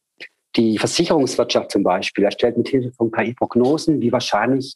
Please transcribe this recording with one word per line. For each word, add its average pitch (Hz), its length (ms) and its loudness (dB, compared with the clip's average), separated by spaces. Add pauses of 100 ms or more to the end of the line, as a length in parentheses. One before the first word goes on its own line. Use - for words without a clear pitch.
(560)
Die 113 240 2
Versicherungswirtschaft 131 920 0
zum 101 140 0
Beispiel 98 400 0
erstellt 113 340 0
mit 117 120 0
Hilfe 123 240 -2
von 117 180 -2
K 110 100 -2
I 113 140 -4
Prognosen, 139 640 0
wie 117 100 2
wahrscheinlich 123 640 0